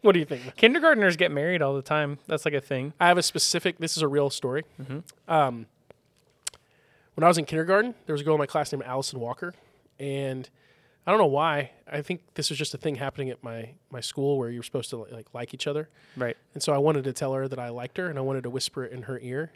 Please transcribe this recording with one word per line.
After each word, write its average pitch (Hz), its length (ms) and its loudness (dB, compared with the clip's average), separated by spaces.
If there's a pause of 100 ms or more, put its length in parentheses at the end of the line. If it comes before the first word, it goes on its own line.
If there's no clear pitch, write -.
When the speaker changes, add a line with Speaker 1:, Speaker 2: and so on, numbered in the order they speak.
Speaker 1:
What 202 120 8
do 175 60 6
you 156 60 0
think? 127 300 -8
Speaker 2:
Kindergartners 233 600 6
get 170 120 4
married 156 320 0
all 139 140 2
the 135 60 -2
time. 147 440 -2
That's, 160 200 -4
like, 151 80 2
a 135 80 0
thing. 139 400 -4
Speaker 1:
I 175 80 8
have 180 80 8
a 170 40 4
specific, - 580 0
this 165 180 -4
is 160 60 -2
a 147 40 2
real 143 220 2
story. 135 340 -4 (180)
Speaker 2:
Mm-hmm. 135 180 -10 (300)
Speaker 1:
Um, 135 360 2 (1500)
when 156 100 0
I - 20 10
was 175 100 6
in 160 60 -2
kindergarten, 190 520 0 (100)
there 156 80 -4
was 143 80 -2
a - 20 -8
girl 156 120 4
in 151 40 0
my 147 60 0
class - 260 -2
named 135 140 -6
Allison 131 340 -6
Walker. 127 340 -8 (460)
And 135 500 -6 (560)
I 175 60 2
don't 214 80 6
know 185 60 8
why. 143 460 2 (200)
I 147 100 -4
think 175 200 -6 (140)
this 151 140 -2
was 143 80 -6
just 147 160 -4
a 139 40 -10
thing 147 180 -4
happening 135 340 -6
at 120 140 -12
my, 117 280 -12 (200)
my 127 80 -12
school 139 380 0
where 117 120 -2
you 120 100 -8
were 113 40 -10
supposed - 280 -6
to, 113 200 -10
like, 113 220 -16
like 120 200 -10
each 135 140 -6
other. 151 220 -4 (260)
Speaker 2:
Right. 123 220 -4 (160)
Speaker 1:
And 143 100 -6
so 151 80 0
I 139 60 4
wanted 143 260 4
to 131 80 -2
tell 135 220 -2
her 135 160 -2
that 127 100 -8
I 123 80 -8
liked 120 300 -8
her, 180 120 -4
and 143 80 -6
I 135 40 -4
wanted 135 220 -2
to 123 60 -6
whisper 127 360 -6
it - 80 -12
in 127 80 -12
her 123 180 -8
ear. 131 360 -8